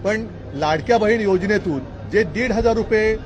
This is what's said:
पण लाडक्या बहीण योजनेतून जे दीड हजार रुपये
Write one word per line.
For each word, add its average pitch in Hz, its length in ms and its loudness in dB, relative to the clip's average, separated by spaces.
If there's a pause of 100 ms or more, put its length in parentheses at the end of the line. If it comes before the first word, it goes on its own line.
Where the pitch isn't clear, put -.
पण 220 220 -2 (280)
लाडक्या 156 440 2
बहीण 220 240 2
योजनेतून 190 580 0 (320)
जे 208 120 4
दीड 214 280 -2
हजार 226 240 2
रुपये 220 400 2 (100)